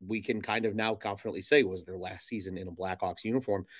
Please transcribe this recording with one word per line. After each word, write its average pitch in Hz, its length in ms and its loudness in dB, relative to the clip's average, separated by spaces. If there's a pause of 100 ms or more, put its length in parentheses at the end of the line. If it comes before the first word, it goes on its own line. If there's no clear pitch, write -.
we 107 160 -2
can 107 200 0
kind 110 240 0
of 104 100 2
now 110 200 2
confidently 98 460 -4
say 147 220 8
was 92 200 -2
their 92 140 -8
last 92 300 -8
season 95 300 -6
in 92 120 -6
a - 20 -10
Blackhawks 92 540 -4
uniform. 110 400 0 (140)